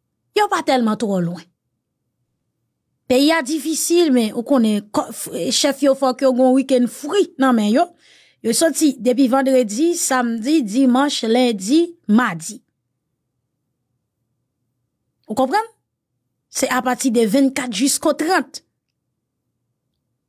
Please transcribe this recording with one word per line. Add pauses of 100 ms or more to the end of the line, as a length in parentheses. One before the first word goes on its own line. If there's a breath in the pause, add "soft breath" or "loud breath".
(360)
yo
pa
tèlman
twò
lwen. (1700)
Peyi
a
difisil,
men
ou
konnen,
kò (420)
chèf
yo
fòk
yo
g
on
wikenn
fri (100)
nan
men
yo. (560 soft breath)
Yo
sòti
depi
vandredi,
samdi,
dimanch,
lendi, (220)
madi (2750)
ou
konprann, (880)
se
apati
de
vennkat
jisko
trant. (1700)